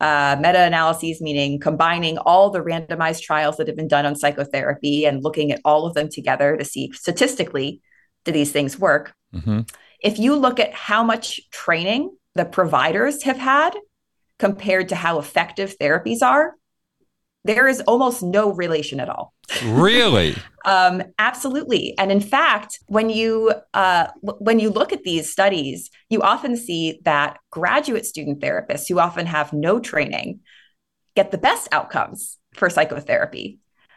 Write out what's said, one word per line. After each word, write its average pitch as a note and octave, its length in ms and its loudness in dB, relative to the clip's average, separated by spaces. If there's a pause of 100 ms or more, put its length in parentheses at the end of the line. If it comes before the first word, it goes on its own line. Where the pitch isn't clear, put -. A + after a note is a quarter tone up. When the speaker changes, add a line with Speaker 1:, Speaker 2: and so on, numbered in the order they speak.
Speaker 1:
uh, C#3+ 400 2
meta-analyses E3 840 2
meaning C#3+ 360 -2
combining E3 600 0
all F#3 320 6
the F#3+ 100 -4
randomized E3 600 -4
trials D3+ 340 -2
that D#3 100 -4
have D#3 100 -6
been D#3 120 -6
done C#3+ 160 2
on D3 100 -2
psychotherapy C#3+ 920 -2
and C#3 180 0
looking D3+ 280 -2
at - 120 -6
all D3+ 220 4
of E3+ 80 -6
them D3+ 140 -2
together C#3+ 480 0
to C#3+ 80 -4
see C3+ 280 -8
statistically, E3+ 880 -4 (440)
do E3+ 80 -4
these D3 200 0
things C#3 260 -2
work? D3+ 360 0 (200)
Speaker 2:
Mm-hmm. G#2 260 -2 (400)
Speaker 1:
If G#3+ 180 0
you B3+ 180 4
look B3 240 2
at - 140 0
how A3 280 0
much A3+ 380 -2 (100)
training G3+ 640 -2 (200)
the F3 100 0
providers F3+ 800 0
have C4 160 -2
had C4+ 320 2 (680)
compared G3 520 0
to F3 60 -4
how E3+ 220 -2
effective E3+ 640 -4
therapies F3 420 0
are, C#4+ 320 4 (880)
there A#3+ 240 4
is C4 140 0
almost A#3+ 420 2
no G3+ 280 2
relation D#3+ 480 -4
at B2 80 -6
all. - 240 -10 (320)
Speaker 2:
Really? C#3+ 760 4
Speaker 1:
<laughs> - 40 -14 (220)
Um, F#3 340 4 (160)
absolutely. B3+ 800 -2
And G3 140 2
in G3 80 4
fact, B3 680 0
when A3 200 0
you, A3 440 2 (200)
uh, F#3 360 2 (160)
w-, G3+ 200 -6
when A3+ 140 4
you G#3+ 100 2
look G#3+ 240 0
at - 120 -6
these E3 260 -4
studies, F3 600 -2 (200)
you A3 120 0
often A#3+ 340 0
see E3 480 -4
that D3 340 0 (140)
graduate A#3 520 -2
student C#3+ 360 -8
therapists - 480 -4
who F3 100 -2
often E3+ 280 0
have D3+ 260 -4
no E3 260 0
training - 640 -6 (720)
get G3 160 2
the F#3+ 80 -4
best E4+ 320 0
outcomes - 640 -4 (200)
for F#3 120 2
psychotherapy, - 920 -2 (360)